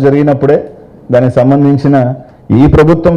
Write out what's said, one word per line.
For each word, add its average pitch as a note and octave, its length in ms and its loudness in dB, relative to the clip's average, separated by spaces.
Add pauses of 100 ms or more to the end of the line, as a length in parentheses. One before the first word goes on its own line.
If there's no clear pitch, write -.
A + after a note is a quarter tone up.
జరిగినప్పుడే C#3+ 520 0 (560)
దానికి B2 240 0
సంబంధించిన C#3 580 0 (640)
ఈ C3+ 40 4 (140)
ప్రభుత్వం E3 380 0